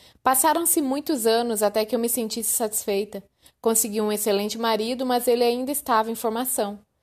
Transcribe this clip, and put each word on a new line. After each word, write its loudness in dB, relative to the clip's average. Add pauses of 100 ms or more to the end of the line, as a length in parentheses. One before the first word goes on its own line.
(240)
Passaram-se 2
muitos -2
anos 2
até 2
que -6
eu 2
me 0
sentisse -4
satisfeita. -2 (380)
Consegui 0
um 0
excelente 0
marido, -2
mas 0
ele 4
ainda 0
estava 0
em -4
formação. -4 (240)